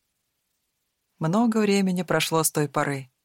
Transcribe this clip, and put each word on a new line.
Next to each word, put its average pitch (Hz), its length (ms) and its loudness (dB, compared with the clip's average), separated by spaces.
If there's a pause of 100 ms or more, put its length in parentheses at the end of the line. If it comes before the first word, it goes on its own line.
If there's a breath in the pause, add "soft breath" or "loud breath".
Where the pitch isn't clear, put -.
(1200)
Много 214 400 0
времени 196 460 2
прошло 160 380 0
с - 80 -2
той 147 200 -2
поры. 139 400 -4 (140)